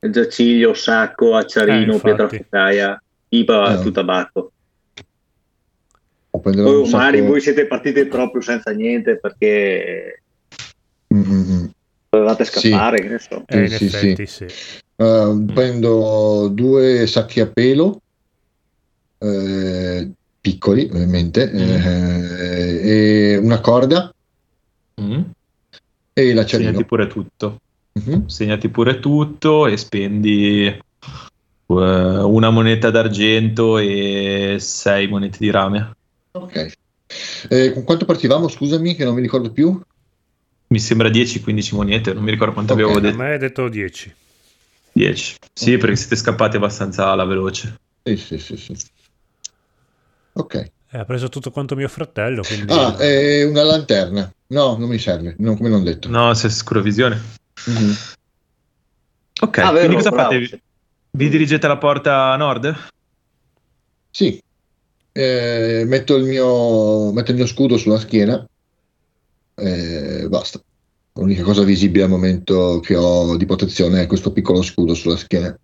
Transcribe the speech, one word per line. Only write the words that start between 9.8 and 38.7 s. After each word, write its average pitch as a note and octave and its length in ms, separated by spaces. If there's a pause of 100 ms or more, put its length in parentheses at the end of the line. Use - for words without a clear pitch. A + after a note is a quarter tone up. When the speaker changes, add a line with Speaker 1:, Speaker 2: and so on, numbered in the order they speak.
Speaker 3:
Mm, G2+ 60
mm, F#2+ 320
mm. F2 120 (440)
Speaker 1:
dovevate A2 380
Speaker 3:
Sì. - 240
Speaker 1:
scappare, G#2+ 320
che F#2+ 60
ne A2+ 100
so. - 280
Speaker 2:
Eh, A#2+ 180
in F#2+ 40
Speaker 3:
Sì, A2 100
sì, G#2 60
Speaker 2:
effetti, G2 420
Speaker 3:
sì. - 220
Speaker 2:
sì. - 300 (180)
Speaker 3:
Eh, A2 80 (300)
Speaker 4:
Mm. G#2 140
Speaker 3:
prendo A2 1000
due B2+ 580
sacchi A2+ 340
a A2 60
pelo, C3+ 540 (1160)
eh, F#2+ 920 (300)
piccoli G#2 500
ovviamente, F2+ 640
Speaker 4:
Mm. G#2 60
Speaker 3:
eh, F2+ 1200 (520)
e G2+ 40
una A2 240
corda C3 500 (880)
Speaker 4:
Mm. G#2+ 200 (960)
Speaker 3:
e C3 200
l'acciarino. A2+ 360
Speaker 4:
Segnati A2+ 160
pure G#2+ 200
tutto. G#2 500 (360)
Speaker 3:
Mhm. C3 340
Speaker 4:
Segnati G#2+ 420
pure A#2+ 320
tutto D3+ 680
e G#2+ 100
spendi, G#2 920
eh, G2 140 (840)
una F#2+ 840
moneta A2+ 400
d'argento A2 880
e G2 840
sei G2 480
monete G2 320
di G#2+ 100
rame. G#2 400 (420)
Speaker 3:
Ok. F3+ 400 (760)
Eh, B2+ 240
con C3 100
quanto A#3+ 220
partivamo? E3 440
Scusami, D#3+ 460